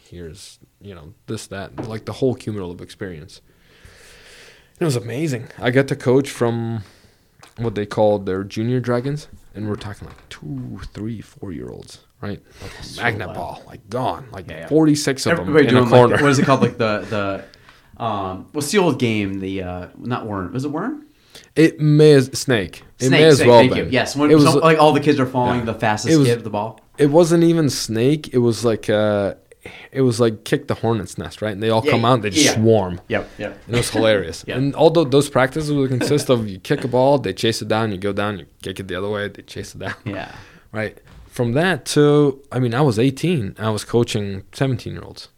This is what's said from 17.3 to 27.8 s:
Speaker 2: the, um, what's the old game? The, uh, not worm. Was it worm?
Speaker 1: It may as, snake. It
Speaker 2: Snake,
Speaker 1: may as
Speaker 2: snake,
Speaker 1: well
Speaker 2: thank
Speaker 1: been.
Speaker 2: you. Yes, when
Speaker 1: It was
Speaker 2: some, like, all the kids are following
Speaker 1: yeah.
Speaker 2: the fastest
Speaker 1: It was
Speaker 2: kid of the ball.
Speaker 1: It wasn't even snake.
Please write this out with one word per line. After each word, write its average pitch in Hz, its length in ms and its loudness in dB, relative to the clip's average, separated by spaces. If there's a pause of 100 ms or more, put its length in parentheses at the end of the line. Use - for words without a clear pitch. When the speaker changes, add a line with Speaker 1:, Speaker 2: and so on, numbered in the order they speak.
Speaker 2:
the, - 60 -8
um, 98 500 -6
what's 147 180 -6
the 208 80 4
old 165 180 2
game? 104 420 -2
The, 95 220 -6
uh, 90 260 -10 (120)
not 120 260 -8
worm. 98 280 -6
Was 131 120 -6
it 147 60 -6
worm? 214 340 -8 (500)
Speaker 1:
It 160 240 2
may 151 340 8
as, 131 260 6
snake. 104 440 -2 (160)
It 123 80 -4
Speaker 2:
Snake, 131 40 2
Speaker 1:
may 151 140 6
as 151 120 8
Speaker 2:
snake, 120 120 4
Speaker 1:
well 120 100 10
Speaker 2:
thank 127 140 6
Speaker 1:
been. - 120 -2
Speaker 2:
you. - 60 -6
Yes, 123 240 -2
when 147 160 2
Speaker 1:
It 156 40 8
was 147 100 8
Speaker 2:
some, 135 160 4
like, 160 180 4
all 151 140 6
the 139 60 2
kids 139 200 2
are 131 80 2
following 123 320 -2
Speaker 1:
yeah. 113 60 -6
Speaker 2:
the 113 100 -4
fastest 110 380 0
Speaker 1:
It 160 40 6
was 139 100 4
Speaker 2:
kid 117 100 2
of 110 60 -14
the 110 60 -10
ball. 104 300 -6 (180)
Speaker 1:
It 147 140 4
wasn't 170 320 6
even 165 260 2
snake. 127 640 -2